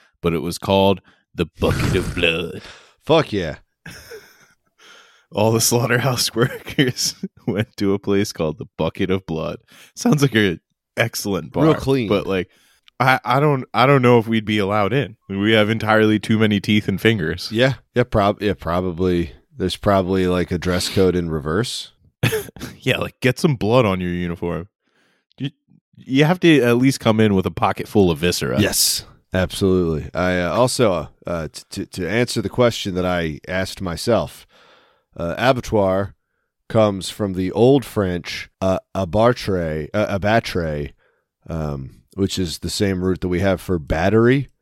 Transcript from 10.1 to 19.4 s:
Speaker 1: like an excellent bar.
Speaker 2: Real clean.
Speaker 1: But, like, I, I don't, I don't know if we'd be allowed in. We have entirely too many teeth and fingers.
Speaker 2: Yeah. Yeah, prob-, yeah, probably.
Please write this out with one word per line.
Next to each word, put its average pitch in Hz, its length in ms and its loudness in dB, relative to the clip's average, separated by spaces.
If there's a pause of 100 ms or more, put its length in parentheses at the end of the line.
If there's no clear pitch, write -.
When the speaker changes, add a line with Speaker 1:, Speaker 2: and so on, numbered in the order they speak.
Speaker 1:
like 139 120 2
an 101 260 0 (360)
excellent 101 560 -4
bar. - 120 0
Speaker 2:
Real 156 100 4
clean. 120 340 -2
Speaker 1:
But, 98 180 0
like, 92 220 -2 (520)
I, 131 240 4
I 123 160 2
don't, 143 240 0 (100)
I 117 120 4
don't 139 160 4
know 123 160 6
if 113 100 0
we'd 113 160 0
be 107 140 0
allowed 98 340 0
in. 127 240 -4 (120)
We 98 240 0
have 107 180 4
entirely 107 500 2
too 110 180 0
many 107 220 2
teeth 107 260 2
and 95 140 -2
fingers. 90 500 0
Speaker 2:
Yeah. 123 240 2 (200)
Yeah, 120 100 2
prob-, 104 380 0
yeah, 101 120 0
probably. 90 800 -2 (240)